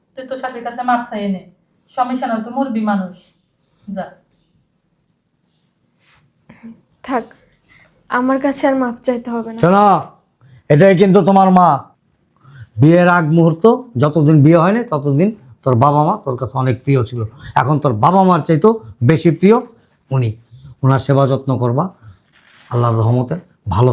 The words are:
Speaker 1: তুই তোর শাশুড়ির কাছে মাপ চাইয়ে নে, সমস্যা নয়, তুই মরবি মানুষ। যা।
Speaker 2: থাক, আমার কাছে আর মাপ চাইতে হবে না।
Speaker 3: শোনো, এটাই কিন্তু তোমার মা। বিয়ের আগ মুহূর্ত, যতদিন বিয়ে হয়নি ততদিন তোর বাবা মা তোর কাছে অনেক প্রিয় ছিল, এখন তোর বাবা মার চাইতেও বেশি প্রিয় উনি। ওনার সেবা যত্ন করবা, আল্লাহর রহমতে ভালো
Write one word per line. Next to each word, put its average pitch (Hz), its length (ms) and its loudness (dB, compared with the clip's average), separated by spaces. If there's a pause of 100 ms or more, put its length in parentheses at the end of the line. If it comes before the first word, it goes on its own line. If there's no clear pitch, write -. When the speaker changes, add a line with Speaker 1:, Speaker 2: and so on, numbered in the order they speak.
(140)
Speaker 1:
তুই 262 160 -16
তোর 262 120 -10
শাশুড়ির 247 260 -12
কাছে 240 220 -10
মাপ 240 200 -2
চাইয়ে 202 260 -8
নে, 180 60 -12 (560)
সমস্যা 254 320 -4
নয়, 220 160 -6
তুই 233 120 -14
মরবি 226 240 -4 (100)
মানুষ। 185 240 -6 (800)
যা। 180 100 -10 (3000)
Speaker 2:
থাক, 254 180 -6 (840)
আমার 254 360 -2
কাছে 277 240 -4
আর 269 140 0
মাপ 240 120 -6 (100)
চাইতে 240 300 -6
হবে 226 180 -8
না। 226 100 -14
Speaker 3:
শোনো, 202 240 4 (840)
এটাই 190 280 6
কিন্তু 196 180 4 (100)
তোমার 190 280 4
মা। 175 120 4 (1120)
বিয়ের 175 360 4
আগ 175 80 0 (120)
মুহূর্ত, 165 280 2 (380)
যতদিন 151 420 2
বিয়ে 165 180 6
হয়নি 214 180 0 (100)
ততদিন 143 380 -2 (340)
তোর 127 200 0
বাবা 147 240 2
মা 196 60 0 (100)
তোর 131 160 -8
কাছে 123 240 -10
অনেক 127 200 -2
প্রিয় 135 260 0
ছিল, 120 120 -10 (400)
এখন 139 220 -2
তোর 127 100 -2 (100)
বাবা 185 260 2
মার 170 180 2
চাইতেও 170 260 2 (360)
বেশি 170 200 2 (100)
প্রিয় 208 180 4 (540)
উনি। 123 200 -2 (520)
ওনার 131 220 2
সেবা 139 260 2
যত্ন 135 200 -4 (120)
করবা, 123 200 -2 (880)
আল্লাহর 120 280 0
রহমতে 123 340 -2 (380)
ভালো 123 200 2